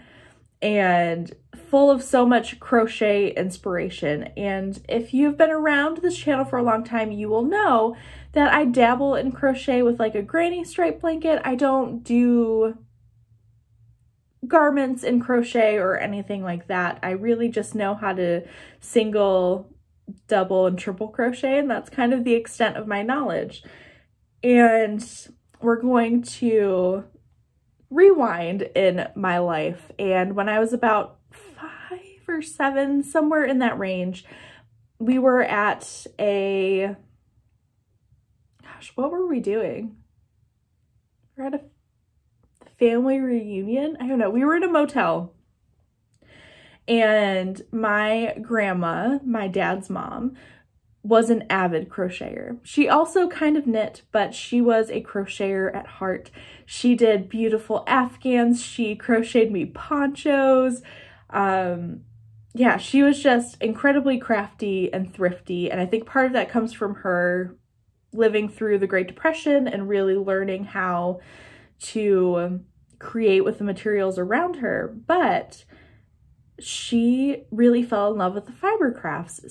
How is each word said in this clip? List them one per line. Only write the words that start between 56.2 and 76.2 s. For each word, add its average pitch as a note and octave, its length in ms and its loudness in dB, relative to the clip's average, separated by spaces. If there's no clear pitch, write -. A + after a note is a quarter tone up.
She A#3+ 300 2
did G#3 340 2
beautiful A3 580 -2
afghans. B3 760 2
She G#3+ 320 -6
crocheted A3+ 560 2
me F#3 140 -2
ponchos. C#4 1160 0
Um, F#3 720 -2
yeah, A#3 240 2
she - 240 2
was C#4+ 200 4
just A#3+ 400 2
incredibly C4+ 580 0
crafty G3+ 760 -4
and F#3+ 180 -6
thrifty. F3+ 600 -4
And F#3 80 -4
I F3+ 80 -2
think A3 180 -2
part C4 220 0
of B3+ 60 -4
that G#3 160 -2
comes A3+ 240 -2
from G3+ 220 -6
her F3+ 640 -2
living G#3+ 360 2
through G#3 300 -2
the F#3+ 80 0
Great F#3 200 0
Depression D4 600 0
and G3+ 220 -6
really G3 260 0
learning G3 500 -4
how F3+ 540 -4
to F3+ 800 0
create G3 440 2
with G#3+ 140 -2
the G#3 60 -8
materials G3 560 -2
around D4 380 -2
her. - 380 -4
But D#4 580 0